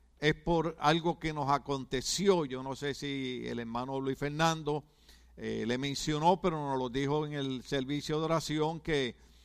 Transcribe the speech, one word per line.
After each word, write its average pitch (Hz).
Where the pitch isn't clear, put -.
es 156
por 165
algo 156
que 156
nos 143
aconteció. 143
Yo 127
no 135
sé 143
si 131
el 120
hermano 120
Luis 135
Fernando, 151
eh, 110
le 123
mencionó, 151
pero 165
nos 139
lo 127
dijo 139
en 147
el 135
servicio 143
de 160
oración 156
que, 139